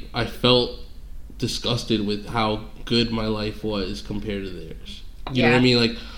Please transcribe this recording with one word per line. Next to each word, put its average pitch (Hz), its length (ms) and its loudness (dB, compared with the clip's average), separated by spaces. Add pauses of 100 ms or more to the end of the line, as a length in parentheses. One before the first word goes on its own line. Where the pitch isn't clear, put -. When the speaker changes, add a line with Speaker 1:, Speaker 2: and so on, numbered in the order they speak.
(140)
Speaker 1:
I 120 120 -2
felt 123 540 4 (580)
disgusted 113 720 0
with 104 200 -4
how 110 340 0 (240)
good 117 260 2
my 113 160 0
life 107 360 -2
was 101 380 -2
compared 101 440 -4
to 95 40 -8
theirs. - 540 -10 (280)
You 123 120 4
know 117 60 8
what 123 60 8
I - 20 6
Speaker 2:
Yeah. 123 60 6
Speaker 1:
mean? 127 140 8
Like, 117 200 2 (200)